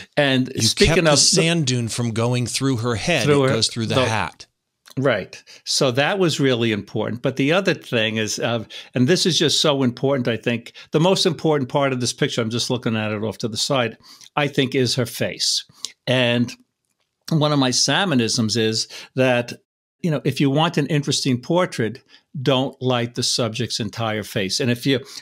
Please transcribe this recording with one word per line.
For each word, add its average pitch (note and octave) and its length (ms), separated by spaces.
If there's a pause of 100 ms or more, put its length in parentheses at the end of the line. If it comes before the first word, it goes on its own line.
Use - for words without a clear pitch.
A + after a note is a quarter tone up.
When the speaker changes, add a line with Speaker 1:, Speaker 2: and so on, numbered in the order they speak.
(160)
Speaker 1:
and C3 400
Speaker 2:
You - 60
Speaker 1:
speaking G3+ 340
Speaker 2:
kept F3+ 100
the D#3 80
Speaker 1:
of C#3 40
the - 80
Speaker 2:
sand E3 400
dune B2 240
from A#2+ 220
going A#2+ 340
through C3 320
her A#2 180
head. D3 280
Speaker 1:
Through C#3+ 220
Speaker 2:
It - 40
Speaker 1:
her, A#2+ 60
Speaker 2:
goes A2+ 120
through A2+ 200
the A2 80
Speaker 1:
the C3 100
Speaker 2:
hat. G#2+ 400 (520)
Speaker 1:
Right. B2 460 (220)
So - 260
that D3 280
was F3 200
really A#2+ 320
important. G#2+ 500
But C3 140
the C#3 160
other F#3 220
thing A2 420
is, A2 240
uh, A#2 240 (300)
and B2+ 160
this F3+ 160
is E3 120
just D3 220
so C#3+ 240
important, C3 460
I A2+ 80
think, A#2+ 340 (200)
the D#3 100
most F#3 240
important D3+ 440
part C#3 220
of B2+ 80
this A#2+ 140
picture, C3+ 280
I'm A2 80
just A#2 200
looking A#2+ 260
at G#2+ 160
it G#2+ 100
off G#2+ 180
to A#2+ 100
the A2+ 80
side, B2 400 (400)
I D3 100
think C3+ 260
is B2+ 220
her B2 100
face. - 600 (420)
And A#2+ 420 (800)
one D3+ 220
of C#3+ 80
my B2+ 120
salmonisms B2 840
is A2 320 (280)
that, B2 360 (500)
you F3+ 100
know, C#3 120
if C#3+ 160
you C#3+ 100
want D#3+ 280
an D3 100
interesting C#3+ 540
portrait, E3 600 (400)
don't C3 400
light A#2+ 340
the B2 80
subject's A#2 580
entire G#2+ 420
face. G2 380
And B2 100
if A#2+ 140
you, C3+ 160 (200)